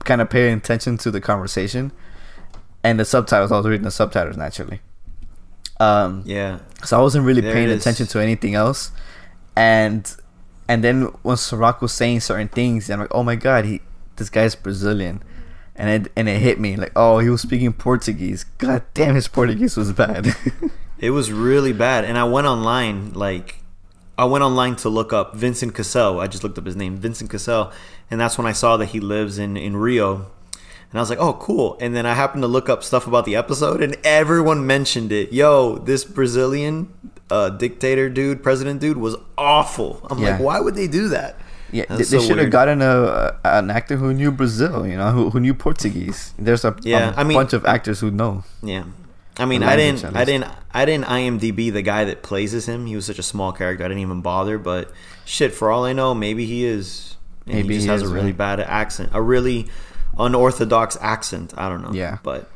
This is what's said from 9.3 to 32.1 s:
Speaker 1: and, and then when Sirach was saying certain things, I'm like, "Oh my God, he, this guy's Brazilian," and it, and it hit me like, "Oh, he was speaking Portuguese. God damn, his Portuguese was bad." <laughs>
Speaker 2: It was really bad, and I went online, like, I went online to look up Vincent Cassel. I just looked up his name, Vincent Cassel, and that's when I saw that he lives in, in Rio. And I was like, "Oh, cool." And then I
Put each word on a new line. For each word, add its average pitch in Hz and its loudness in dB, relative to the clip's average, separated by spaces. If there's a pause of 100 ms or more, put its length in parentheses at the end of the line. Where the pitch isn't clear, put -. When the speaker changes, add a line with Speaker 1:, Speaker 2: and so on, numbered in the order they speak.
Speaker 1:
and, 110 4 (540)
and 117 2
then 127 4 (180)
when 123 2
Sirach 117 0
was 120 0
saying 120 0
certain 104 -2
things, 117 0
I'm 101 -4
like, 104 -6
"Oh 123 2
my 117 0
God, 120 2
he, 104 -4 (360)
this 104 -8
guy's 110 2
Brazilian," 98 -4 (520)
and 107 -4 (180)
it, - -14
and 110 0
it 101 2
hit 123 4
me 98 -2
like, - -4
"Oh, 113 6
he 117 4
was 120 2
speaking 123 0
Portuguese. 104 -2 (140)
God 254 0 (100)
damn, 147 2
his 131 2
Portuguese 214 2
was 104 0
bad." 208 2
<laughs> - -4 (520)
Speaker 2:
It 117 -2
was 127 0
really 127 2
bad, 117 2
and 117 -2
I 120 2
went 135 2
online, 113 0
like, 95 -6 (560)
I 123 2
went 139 4
online 127 2
to - -2
look 110 0
up 104 0
Vincent 120 -4
Cassel. 101 0
I 95 -2
just 92 -10
looked 95 -6
up 85 -10
his 90 -8
name, 95 -6
Vincent 113 -6
Cassel, 104 -2 (380)
and 113 -4
that's 117 0
when 117 -2
I 110 -2
saw 113 2
that 107 -2
he 107 -6
lives 101 -4
in, 101 -4
in 101 -4
Rio. 107 2 (800)
And - -12
I 113 -2
was 113 -2
like, 120 -4
"Oh, 160 2
cool." 143 -2
And 120 -4
then 120 -2
I 120 0